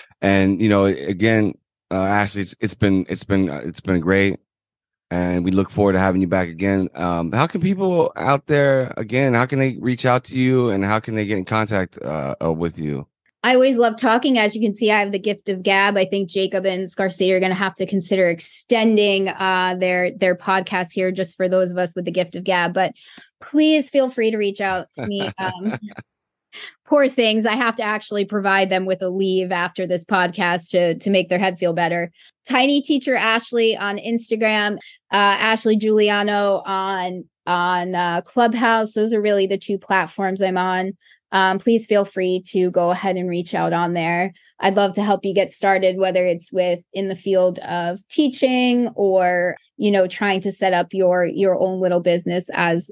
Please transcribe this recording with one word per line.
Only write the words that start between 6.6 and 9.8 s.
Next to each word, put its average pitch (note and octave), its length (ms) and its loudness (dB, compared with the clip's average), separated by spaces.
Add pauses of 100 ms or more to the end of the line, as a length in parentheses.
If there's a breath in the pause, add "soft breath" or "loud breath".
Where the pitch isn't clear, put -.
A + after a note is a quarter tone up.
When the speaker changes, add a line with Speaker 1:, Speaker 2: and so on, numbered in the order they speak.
Speaker 1:
Um, E2+ 380 -4
how C3+ 160 0
can F3 140 -6
people F3+ 560 0
out C#3 300 0
there, C#3 500 2
again, B2 380 0
how A#2+ 100 2
can C3+ 140 -2
they C3 200 0
reach B2 260 -2